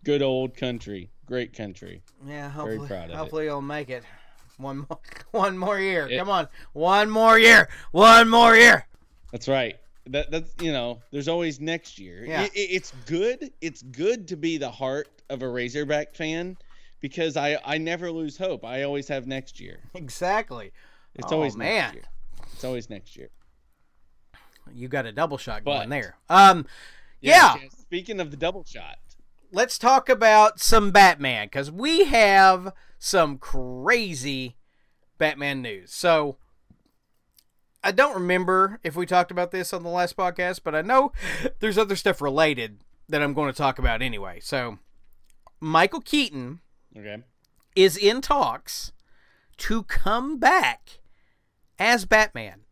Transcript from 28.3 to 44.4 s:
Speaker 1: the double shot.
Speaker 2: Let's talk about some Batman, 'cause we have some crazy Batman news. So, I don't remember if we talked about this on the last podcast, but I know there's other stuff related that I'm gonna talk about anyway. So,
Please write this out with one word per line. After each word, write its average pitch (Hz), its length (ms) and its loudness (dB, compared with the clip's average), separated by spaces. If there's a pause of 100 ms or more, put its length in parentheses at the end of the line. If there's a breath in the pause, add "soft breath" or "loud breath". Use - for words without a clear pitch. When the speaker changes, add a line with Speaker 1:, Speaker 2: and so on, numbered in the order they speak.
Speaker 1:
the 143 60 -16
double 170 260 -6
shot. 85 340 -14 (540)
Speaker 2:
Let's 233 260 -2
talk 262 320 2
about 214 500 6
some 208 320 4
Batman, 143 580 4
'cause 139 200 -8
we 302 360 2
have 196 680 4 (260)
some 156 400 0
crazy 131 1160 -4 (640)
Batman 143 440 -4
news. 101 320 -14
So, 156 440 0 (1500)
I 196 80 0
don't 262 240 2
remember 185 680 0
if 156 120 -8
we 175 100 -6
talked 180 260 0
about 175 200 -6
this 185 220 -8
on 180 100 -10
the 170 60 -12
last 175 260 -4
podcast, 180 480 -6
but 160 100 -8
I 156 80 -2
know 262 300 2 (480 loud breath)
there's 208 180 -2
other 202 180 0
stuff 180 260 -2
related 139 580 -2 (300)
that 151 120 -2
I'm 143 120 -2
gonna 143 200 -4
talk 135 240 -2
about 120 240 -2
anyway. 101 380 -8
So, 120 400 -8 (800)